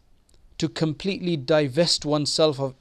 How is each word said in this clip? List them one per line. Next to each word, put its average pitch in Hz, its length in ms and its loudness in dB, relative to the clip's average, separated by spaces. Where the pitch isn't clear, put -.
to 160 100 0
completely 170 680 -4
divest 151 680 2
oneself 147 540 2
of 135 220 -4